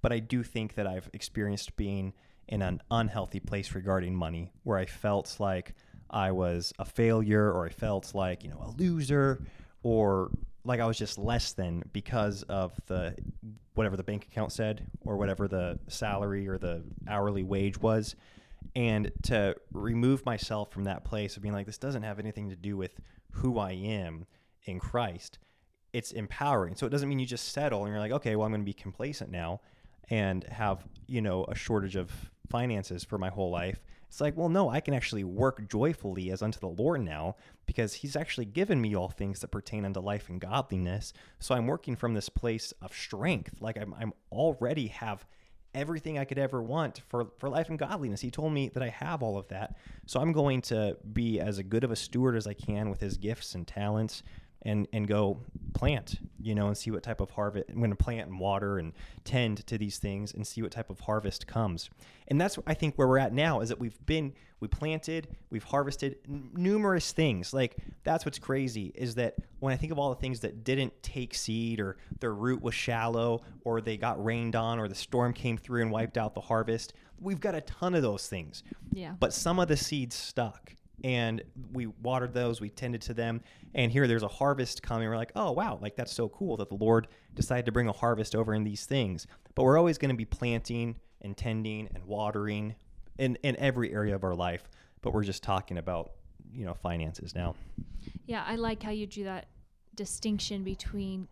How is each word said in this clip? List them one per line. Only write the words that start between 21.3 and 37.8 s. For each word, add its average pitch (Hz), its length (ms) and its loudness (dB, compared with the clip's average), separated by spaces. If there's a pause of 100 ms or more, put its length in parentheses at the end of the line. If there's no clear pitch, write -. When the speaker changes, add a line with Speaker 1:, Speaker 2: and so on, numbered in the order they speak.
Speaker 1:
of 98 60 -10
being 104 100 -2
like, 101 120 -2
"This 107 120 -12
doesn't 131 260 -4
have 104 160 -6
anything 104 300 -6
to 95 60 -8
do 98 220 -4
with 92 220 -6 (320)
who 127 280 0
I 95 120 -2
am 92 540 -4 (400)
in 92 140 -6
Christ," 104 600 -4 (540)
it's - 180 -4
empowering. 107 640 0
So - 100 -2
it 117 40 0
doesn't 143 200 2
mean 139 100 2
you 127 60 0
just 123 280 -6
settle 127 320 0
and 104 60 -2
you're 107 80 -2
like, 107 120 0
"Okay, 117 240 2
well, 107 100 4
I'm 110 60 2
gonna 107 120 0
be 98 100 -4
complacent - 580 -8
now 87 300 -4 (480)
and 95 360 2
have, 101 400 -2 (220)
you 123 140 0
know, 92 240 2
a - 100 -6
shortage 98 400 0
of 90 160 -2 (380)
finances 107 540 0
for - 140 -4
my 92 120 0
whole 95 220 0
life." 90 300 -2 (260)
It's - 140 -6
like, 147 160 2
well, 170 100 2
no, 175 220 6
I 131 100 2
can 147 140 0
actually 110 320 0
work 107 440 2
joyfully 104 600 2
as 95 100 -2
unto 107 200 0
the 95 80 -4
Lord 127 340 2
now, 80 320 -4 (300)
because - 280 0